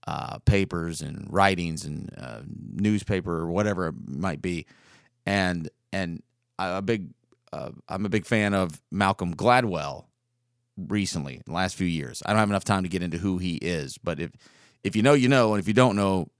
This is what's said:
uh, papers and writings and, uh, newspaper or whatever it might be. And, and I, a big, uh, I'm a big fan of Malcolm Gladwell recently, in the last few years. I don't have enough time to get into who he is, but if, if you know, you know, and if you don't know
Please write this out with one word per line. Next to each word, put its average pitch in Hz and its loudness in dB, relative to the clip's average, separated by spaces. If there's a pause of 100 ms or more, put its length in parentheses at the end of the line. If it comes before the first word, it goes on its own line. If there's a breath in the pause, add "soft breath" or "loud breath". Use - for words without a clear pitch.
uh, 71 -6
papers 85 0
and 71 -10
writings 87 2
and, 73 -10
uh, 58 -12 (320)
newspaper 98 0
or 82 -2
whatever 92 0
it 80 -6 (100)
might 73 -6
be. 87 -4 (600 soft breath)
And, 90 0 (240)
and 87 -6 (380)
I, 95 -2
a 98 -4
big, 101 -2 (460)
uh, - -10 (180)
I'm 92 -4
a 104 -2
big 101 0
fan 104 2
of 92 0 (100)
Malcolm 95 2
Gladwell 90 2 (680)
recently, 90 -2
in - -18
the - -10
last 92 -2
few 95 -2
years. 76 -4
I - -2
don't 107 4
have 107 4
enough 98 0
time 98 2
to 92 -2
get 90 -2
into 85 -4
who 92 0
he 90 -2
is, 80 -4
but 80 -4
if, 82 -6 (520 soft breath)
if 98 -2
you 107 4
know, 135 8
you 127 6
know, 117 6
and 101 0
if 90 -4
you 110 2
don't 123 6
know 95 2 (100)